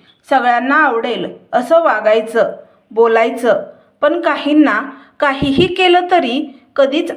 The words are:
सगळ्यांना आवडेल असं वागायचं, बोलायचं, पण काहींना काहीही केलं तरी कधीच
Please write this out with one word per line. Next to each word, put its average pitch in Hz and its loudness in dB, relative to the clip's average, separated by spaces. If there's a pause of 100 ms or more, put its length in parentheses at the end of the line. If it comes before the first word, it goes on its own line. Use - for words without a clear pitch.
(300)
सगळ्यांना 247 0
आवडेल 233 -2 (200)
असं 277 2
वागायचं, 226 0 (400)
बोलायचं, 226 2 (380)
पण 339 0
काहींना 285 -2 (380)
काहीही 277 0
केलं 359 2 (120)
तरी 285 -2 (160)
कधीच 330 0